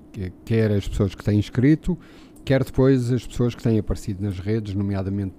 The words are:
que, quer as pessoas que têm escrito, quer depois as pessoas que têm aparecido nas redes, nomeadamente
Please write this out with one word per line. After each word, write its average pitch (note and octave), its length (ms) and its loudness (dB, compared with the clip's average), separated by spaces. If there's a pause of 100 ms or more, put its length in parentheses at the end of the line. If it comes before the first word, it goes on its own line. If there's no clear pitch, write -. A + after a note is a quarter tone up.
(120)
que, F#2 200 -8 (120)
quer A2+ 260 2
as G2+ 160 0
pessoas - 300 0
que - 80 -18
têm G#2 160 4
escrito, D3+ 580 2 (460)
quer C3+ 180 2
depois C3 500 2
as B2+ 140 -2
pessoas A#2+ 300 -2
que - 60 -18
têm A2+ 140 2
aparecido G2 480 -4
nas F#2+ 140 -4
redes, G#2 340 -4
nomeadamente G2 680 -2